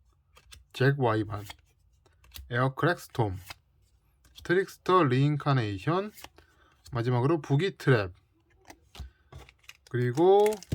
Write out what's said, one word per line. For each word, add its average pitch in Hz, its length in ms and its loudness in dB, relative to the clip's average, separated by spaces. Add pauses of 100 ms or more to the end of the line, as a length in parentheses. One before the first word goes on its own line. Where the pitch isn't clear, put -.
(720)
잭 139 260 0
와이반, 107 460 -2 (1040)
에어크랙 135 480 0
스톰, 101 400 -6 (1040)
트릭스터 180 640 2
리인카네이션, 143 1040 0 (800)
마지막으로 127 500 0
부기 156 360 -2
트랩, 104 360 2 (1800)
그리고 175 640 2 (220)